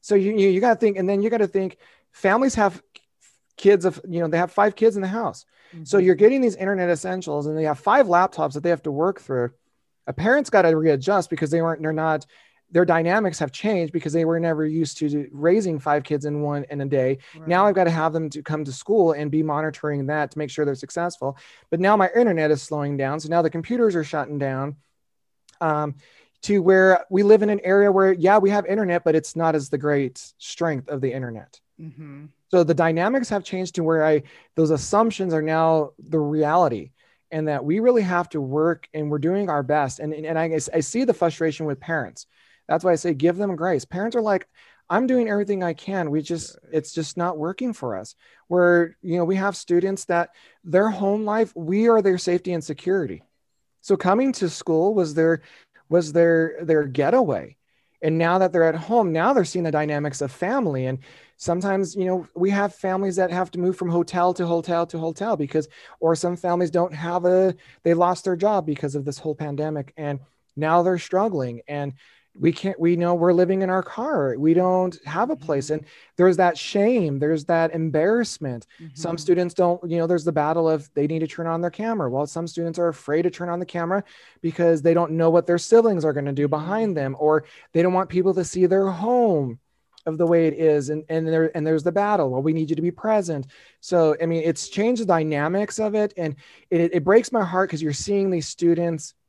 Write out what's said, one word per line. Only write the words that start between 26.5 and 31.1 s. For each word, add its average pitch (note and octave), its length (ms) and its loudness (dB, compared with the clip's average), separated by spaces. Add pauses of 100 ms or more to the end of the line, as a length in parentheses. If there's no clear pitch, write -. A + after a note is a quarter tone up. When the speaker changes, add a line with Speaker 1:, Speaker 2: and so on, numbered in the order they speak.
Speaker 1:
where F#3+ 480 6
we F#3+ 120 2
live G#3 200 8
in G#3 80 0
an G#3 140 0
area G3+ 260 4
where, F#3+ 220 4
yeah, F#3 260 4
we G3 120 4
have G#3 160 0
internet, F#3 380 0
but D#3+ 100 2
it's D#3+ 220 0
not E3 180 0
as C#3+ 140 -2
the D3 100 -4
great C#3 400 -2 (200)
strength D3 500 -6
of C#3+ 120 -6
the C3 120 -2